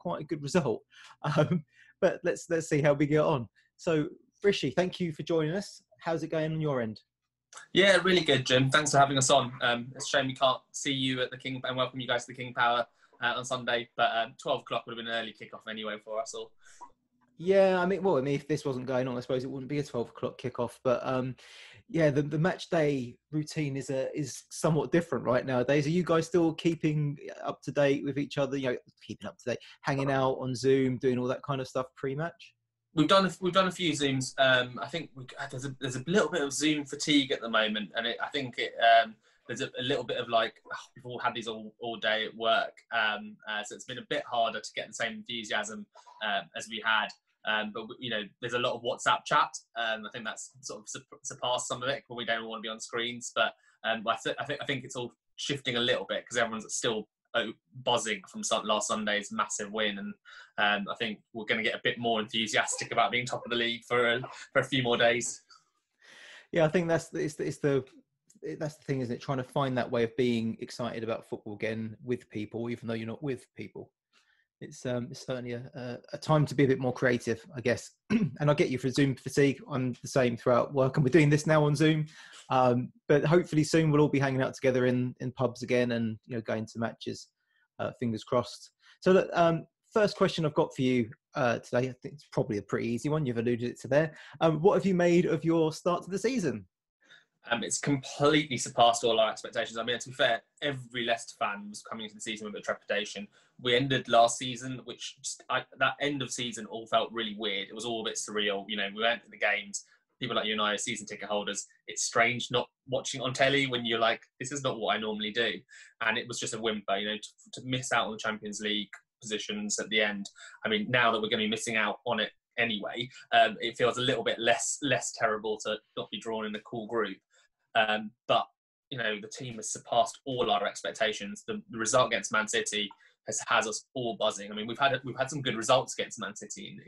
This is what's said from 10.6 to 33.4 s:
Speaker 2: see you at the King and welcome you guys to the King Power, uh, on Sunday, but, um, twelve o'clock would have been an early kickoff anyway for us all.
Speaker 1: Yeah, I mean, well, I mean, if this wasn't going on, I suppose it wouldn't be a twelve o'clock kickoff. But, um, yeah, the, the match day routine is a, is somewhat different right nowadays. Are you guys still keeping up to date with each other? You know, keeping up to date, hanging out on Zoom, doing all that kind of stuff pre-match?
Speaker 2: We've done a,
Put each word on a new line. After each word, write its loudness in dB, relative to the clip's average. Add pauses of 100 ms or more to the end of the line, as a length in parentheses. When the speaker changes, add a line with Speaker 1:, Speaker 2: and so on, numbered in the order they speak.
Speaker 2:
see -4
you -2
at -4
the -14
King -8
and -4
welcome -2
you -6
guys -2
to -14
the -14
King -10
Power, 2 (360)
uh, 0
on -6
Sunday, -2
but, 4
um, -2
twelve -2
o'clock -6
would -10
have -10
been -6
an -2
early -8
kickoff -16
anyway -8
for -6
us -8
all. -12 (880)
Speaker 1:
Yeah, 6
I 2
mean, 0
well, 4
I 4
mean, 0
if -4
this -2
wasn't -2
going 0
on, -4
I -6
suppose -2
it -6
wouldn't -10
be -2
a -2
twelve -4
o'clock -8
kickoff. -4
But, 4
um, -2 (540)
yeah, 4
the, 2
the -2
match 0
day 0 (140)
routine -4
is -6
a, -2
is -6
somewhat 0
different 2
right 2
nowadays. 2
Are 0
you 2
guys 2
still 2
keeping 0 (260)
up -6
to -8
date 4
with -2
each -4
other? 0
You -2
know, -2 (300)
keeping -10
up -16
to -8
date, -4 (240)
hanging 0
out 2
on -4
Zoom, 4
doing 0
all -2
that -4
kind -4
of -8
stuff -4 (100)
pre-match? -6 (400)
Speaker 2:
We've 4
done 8
a, 2 (100)